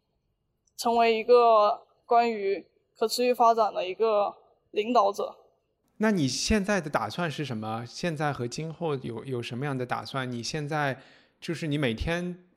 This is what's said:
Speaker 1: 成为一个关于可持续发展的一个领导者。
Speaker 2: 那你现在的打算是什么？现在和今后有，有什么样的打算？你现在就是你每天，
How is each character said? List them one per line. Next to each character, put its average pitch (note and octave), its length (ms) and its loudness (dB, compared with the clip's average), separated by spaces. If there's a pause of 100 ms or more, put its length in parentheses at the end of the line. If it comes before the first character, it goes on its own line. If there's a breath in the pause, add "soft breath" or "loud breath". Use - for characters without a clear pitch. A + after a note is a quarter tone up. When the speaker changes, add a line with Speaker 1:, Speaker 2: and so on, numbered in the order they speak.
(800)
Speaker 1:
成 A#3 180 0
为 A#3 180 4
一 A3 80 0
个 A#3 600 6 (240)
关 A#3 260 4
于 G3 340 -2 (300)
可 A3+ 100 0
持 A#3+ 160 -2
续 B3 120 2
发 A#3 180 6
展 A3 220 2
的 F3+ 120 -4
一 F#3 80 -8
个 G#3 400 2 (360)
领 G#3 200 -4
导 G#3 220 4
者。 G3+ 240 -8 (600)
Speaker 2:
那 A3 120 2
你 F3+ 160 2
现 F#3+ 380 0
在 G3+ 160 0
的 D3+ 80 -10
打 A2+ 220 -2
算 F3 200 -4
是 D3 140 -6
什 B2+ 100 -6
么？ A2 320 -6
现 E3 300 -6
在 D3 160 -2
和 B2+ 160 -6
今 D#3 240 -8
后 D3+ 240 -4
有， A#2+ 300 -10
有 B2 160 -6
什 A#2 140 -10
么 C3+ 100 -6
样 C#3 100 -4
的 B2+ 80 -4
打 A#2 180 -6
算？ B2+ 300 -6
你 A#2 100 -6
现 D3 240 -6
在 C#3+ 320 -2 (400 soft breath)
就 - 140 -8
是 E3 140 -6
你 C#3+ 100 -2
每 C#3 160 0
天， F3 500 -4 (140)